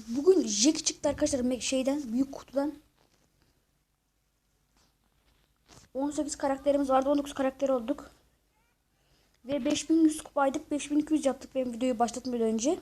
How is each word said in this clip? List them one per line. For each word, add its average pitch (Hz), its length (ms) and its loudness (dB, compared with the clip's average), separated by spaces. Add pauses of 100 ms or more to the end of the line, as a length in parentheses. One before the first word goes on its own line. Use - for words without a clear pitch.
Bugün 285 380 4
Jack 226 400 2
çıktı - 220 -2
arkadaşlar 285 320 0
me-, 247 200 -2
şeyden, 269 520 -2
büyük 262 200 -2
kutudan. 285 420 -4 (3250)
On 277 160 -4
sekiz 294 260 -6
karakterimiz 277 540 0
vardı. 262 200 4
On 294 80 2
dokuz 285 160 -6
karakter 269 340 -2
olduk. 262 420 -4 (1300)
Ve 254 200 -4
beş 294 260 -2
bin 330 100 6
yüz 311 220 4
kupaydık. 277 480 -2
Beş 285 200 -4
bin 294 80 2
iki 302 160 0
yüz 277 120 0
yaptık - 280 -2
benim 254 180 -2
videoyu 240 260 -2
başlatmadan 240 420 -2
önce. 226 420 0